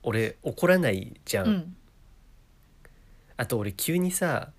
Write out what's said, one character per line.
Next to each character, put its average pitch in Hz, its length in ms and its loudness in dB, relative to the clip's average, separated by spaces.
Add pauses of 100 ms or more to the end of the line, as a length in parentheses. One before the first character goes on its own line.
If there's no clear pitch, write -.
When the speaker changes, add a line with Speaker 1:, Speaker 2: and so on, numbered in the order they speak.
Speaker 1:
俺 110 400 0
怒 - 240 0
ら 180 100 8
な 165 120 2
い 95 360 -4
じ - 120 -2
ゃ 196 60 0
ん。 - 40 2
Speaker 2:
う 220 40 2
ん。 180 240 -4 (1600)
Speaker 1:
あ 127 80 -2
と 123 120 0
俺 101 140 -2
急 160 260 -2
に 180 140 2
さ 170 480 -2